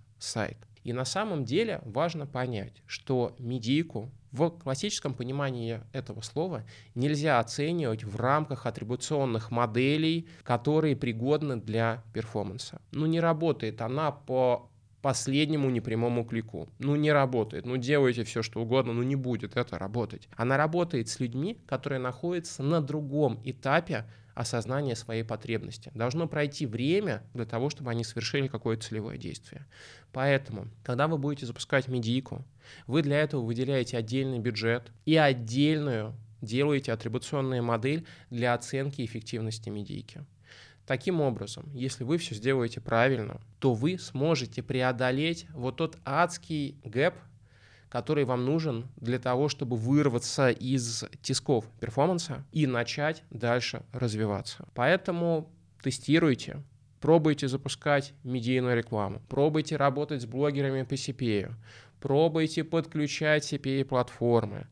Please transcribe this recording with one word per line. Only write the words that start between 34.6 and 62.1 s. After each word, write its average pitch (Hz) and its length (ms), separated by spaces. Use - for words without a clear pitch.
и 156 140
отдельную 131 1000
делаете 135 540
атрибуционную 127 680
модель 120 440
для 120 240
оценки 135 500
эффективности 110 680
медийки. 104 540
Таким 156 360
образом, 123 520
если 131 300
вы 147 140
всё 165 180
сделаете 117 460
правильно, 117 580
то 131 140
вы 147 240
сможете 139 640
преодолеть 127 920
вот 127 240
тот 165 260
адский 156 800
гэп, 131 320
который 143 380
вам 123 180
нужен 135 440
для 123 220
того, 127 300
чтобы 123 280
вырваться 131 720
из 120 560
тисков 127 440
перформанса 143 720
и 151 160
начать 139 640
дальше 120 540
развиваться. 107 800
Поэтому 170 800
тестируйте, 143 840
пробуйте 151 480
запускать 139 680
медийную 123 520
рекламу, 107 540
пробуйте 151 480
работать 143 440
с 120 40
блогерами 135 580
по 131 140
C 131 160
P 107 300
A, - 80
пробуйте 156 640